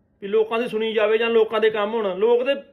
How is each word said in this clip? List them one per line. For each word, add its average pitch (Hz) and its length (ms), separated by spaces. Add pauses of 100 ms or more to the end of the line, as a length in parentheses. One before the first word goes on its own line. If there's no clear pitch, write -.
(220)
ਵੀ 196 60
ਲੋਕਾਂ 220 300
ਦੀ 240 100
ਸੁਣੀ 220 240
ਜਾਵੇ 220 260
ਜਾਂ 233 120
ਲੋਕਾਂ 220 300
ਦੇ 220 100
ਕੰਮ 214 240
ਹੋਣ। 196 240
ਲੋਕ 240 260
ਤੇ 277 100 (180)